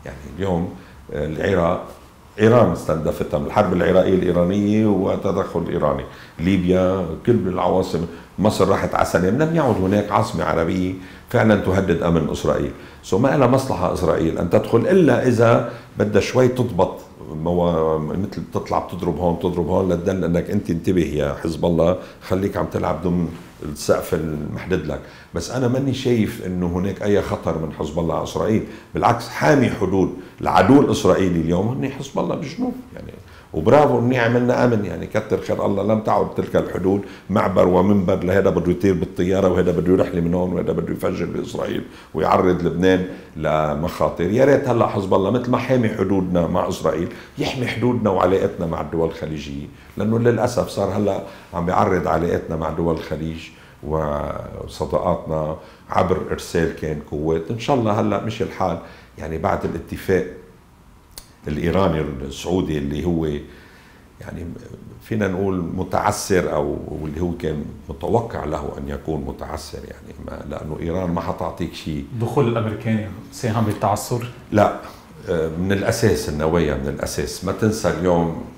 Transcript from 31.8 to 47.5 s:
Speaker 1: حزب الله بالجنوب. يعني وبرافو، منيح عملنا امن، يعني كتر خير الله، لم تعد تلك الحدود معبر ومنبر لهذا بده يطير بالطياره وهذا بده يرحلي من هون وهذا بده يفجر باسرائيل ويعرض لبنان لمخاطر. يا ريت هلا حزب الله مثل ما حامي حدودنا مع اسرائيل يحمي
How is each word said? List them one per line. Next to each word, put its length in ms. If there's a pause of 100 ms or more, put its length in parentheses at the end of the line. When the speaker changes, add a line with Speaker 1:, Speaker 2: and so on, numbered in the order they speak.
Speaker 1:
حزب 280
الله 160
بالجنوب. 400 (200)
يعني 180 (420)
وبرافو، 460
منيح 240
عملنا 400
امن، 200
يعني 220
كتر 340
خير 260
الله، 160
لم 180
تعد 340
تلك 220
الحدود 440 (300)
معبر 380
ومنبر 560
لهذا 260
بده 220
يطير 220
بالطياره 540
وهذا 240
بده 200
يرحلي 280
من 140
هون 180
وهذا 200
بده 200
يفجر 320
باسرائيل 580 (320)
ويعرض 480
لبنان 440 (300)
لمخاطر. 920
يا 140
ريت 240
هلا 180
حزب 280
الله 160
مثل 200
ما 80
حامي 300
حدودنا 580
مع 220
اسرائيل 400 (300)
يحمي 280